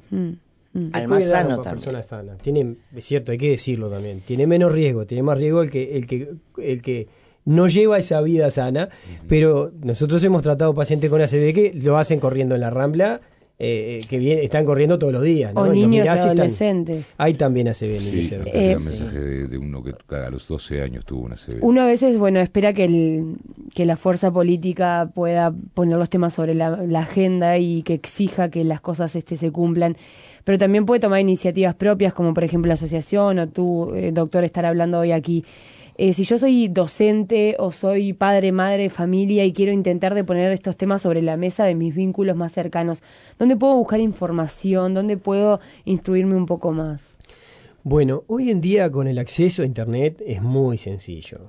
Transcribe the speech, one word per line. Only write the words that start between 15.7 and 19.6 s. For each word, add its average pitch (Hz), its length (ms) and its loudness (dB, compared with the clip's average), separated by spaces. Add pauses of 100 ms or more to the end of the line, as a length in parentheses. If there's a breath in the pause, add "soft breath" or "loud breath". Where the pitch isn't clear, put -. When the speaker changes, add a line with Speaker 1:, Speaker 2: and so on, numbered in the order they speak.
Speaker 1:
niños 208 100 6
y 226 140 6
Speaker 3:
mirás 208 60 4 (100)
y - 20 2
están 175 180 2
Speaker 1:
adolescentes. 175 800 -2
Speaker 3:
Hay 160 160 2
también 127 360 0
A 120 40 -2
C 110 140 -6
V 107 100 -4
en 101 60 -4
niños 101 100 -6
Speaker 4:
Sí, 90 60 0
Speaker 3:
y - 20 0
Speaker 4:
nos 82 120 -2
Speaker 3:
adolescentes. - 280 -2
Speaker 4:
llega 190 120 4
Speaker 1:
Eh, - 40 0
Speaker 4:
un 147 80 -6
mensaje 110 340 -6
de, 69 280 -4
de 64 100 -8
uno 69 260 -8